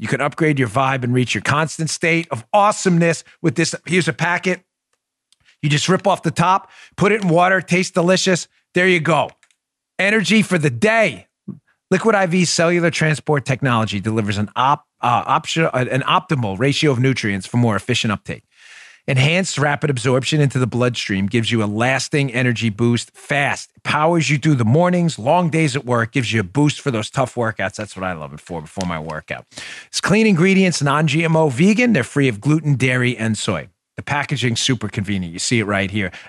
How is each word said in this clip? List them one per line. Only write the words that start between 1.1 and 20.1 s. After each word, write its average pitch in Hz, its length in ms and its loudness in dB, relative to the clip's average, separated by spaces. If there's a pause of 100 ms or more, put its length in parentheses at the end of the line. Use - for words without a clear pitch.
reach 127 180 0
your 104 100 -4
constant 156 480 -2
state 165 420 -2
of 110 200 -10
awesomeness 180 720 2 (180)
with 160 140 0
this. 165 180 -2 (140)
Here's 170 220 0
a 160 40 -2
packet. 175 520 -2 (960)
You 151 80 0
just 147 180 0
rip 190 200 0
off 180 160 0
the 160 80 -2
top, 185 400 0 (240)
put 202 160 2
it 208 100 0
in 190 60 0
water, 180 320 4
tastes 175 320 -2
delicious. 180 560 2 (260)
There 180 140 4
you 180 100 4
go. 147 320 0 (680)
Energy 208 440 2
for 180 160 0
the 147 120 2
day. 175 580 0 (640)
Liquid 185 240 2
I 196 120 2
V's 175 240 2
cellular 170 400 2
transport 151 540 0
technology 110 560 0
delivers 104 360 -2
an 104 200 -4
op-, 135 300 0 (140)
uh, 117 260 0
option, 160 400 0
uh, 127 240 -2
an 131 120 -2
optimal 131 560 -2
ratio 139 320 2
of 123 80 0
nutrients 113 480 0
for - 120 -2
more 117 180 2
efficient 113 360 -2
uptake. 71 300 -8 (640)
Enhanced 147 520 0
rapid 147 320 0
absorption 131 500 0